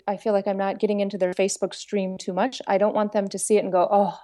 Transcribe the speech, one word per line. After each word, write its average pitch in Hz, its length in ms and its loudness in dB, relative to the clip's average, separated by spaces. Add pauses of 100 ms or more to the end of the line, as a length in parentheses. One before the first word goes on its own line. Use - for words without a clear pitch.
I, 202 60 -2
I 190 60 -4
feel 214 160 -2
like 196 120 0
I'm 196 120 -2
not 196 200 -2
getting 208 220 2
into 202 160 -2
their 180 160 0
Facebook 190 420 0
stream 185 440 -4
too 185 160 -6
much. 226 340 -2
I 202 80 2
don't 202 180 2
want 208 180 0
them 202 160 0
to 190 100 -6
see 214 180 2
it 185 80 2
and 190 80 -4
go, 175 180 4
"Oh, 202 340 2